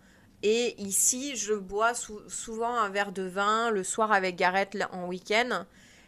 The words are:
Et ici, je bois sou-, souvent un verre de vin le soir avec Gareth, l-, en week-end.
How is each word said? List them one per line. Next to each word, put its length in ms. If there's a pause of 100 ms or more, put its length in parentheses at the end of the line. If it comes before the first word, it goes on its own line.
(420)
Et 400
ici, 540
je 180
bois 400
sou-, 340
souvent 500
un 120
verre 220
de 120
vin 460
le 140
soir 280
avec 240
Gareth, 400
l-, 160
en 160
week-end. 580 (420)